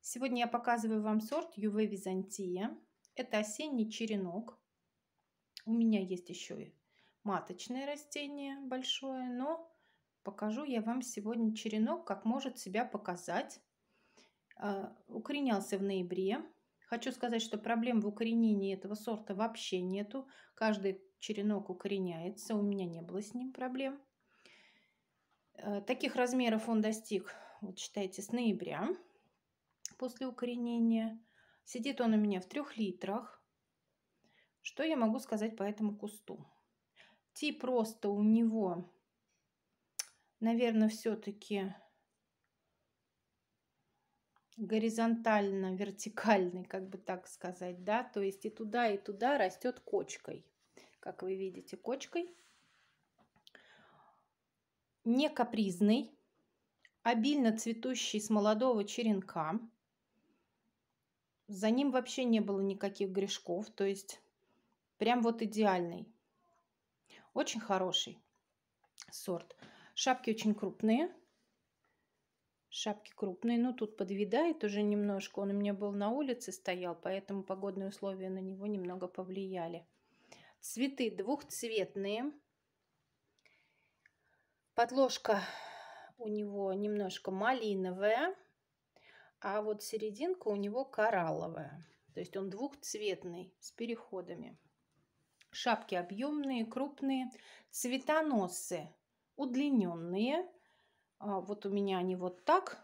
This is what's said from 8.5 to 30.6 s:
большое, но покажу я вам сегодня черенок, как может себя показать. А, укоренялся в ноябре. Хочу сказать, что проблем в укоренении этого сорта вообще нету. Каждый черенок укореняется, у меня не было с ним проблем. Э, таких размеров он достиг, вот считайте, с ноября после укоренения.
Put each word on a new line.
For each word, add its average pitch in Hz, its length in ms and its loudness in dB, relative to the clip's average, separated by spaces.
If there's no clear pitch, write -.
большое, 262 680 -4
но 294 420 -4
покажу 214 400 -2
я 240 180 0
вам 240 200 0
сегодня 220 520 0
черенок, 220 500 0
как - 200 -2
может 254 340 0
себя 208 260 -2
показать. 196 760 -4
А, 202 360 -6
укоренялся 226 720 -2
в 196 60 0
ноябре. 190 600 0
Хочу 233 240 -4
сказать, 233 280 -2
что 226 160 -4
проблем 226 440 2
в 196 80 0
укоренении 214 680 4
этого 202 220 -6
сорта 214 400 -4
вообще 214 440 0
нету. 202 460 -4
Каждый 196 440 2
черенок 208 500 -2
укореняется, 185 840 -4
у 208 60 2
меня 196 240 0
не 165 160 -8
было 175 200 -6
с - 120 -12
ним 254 180 -6
проблем. 269 500 -4
Э, 202 260 -4
таких 254 360 -2
размеров 240 520 2
он 226 120 4
достиг, 214 560 -2
вот 190 180 -10
считайте, 196 420 -6
с - 120 -6
ноября 220 560 0
после 254 240 -6
укоренения. 233 960 2